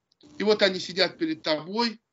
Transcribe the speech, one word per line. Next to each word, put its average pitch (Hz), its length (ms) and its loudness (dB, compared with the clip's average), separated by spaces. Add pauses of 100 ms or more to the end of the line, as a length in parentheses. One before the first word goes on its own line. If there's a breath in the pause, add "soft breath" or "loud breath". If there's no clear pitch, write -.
(380)
И 190 60 -2
вот 214 180 4
они 190 180 2
сидят 175 380 -2
перед 160 240 -4
тобой. 196 580 -2 (120)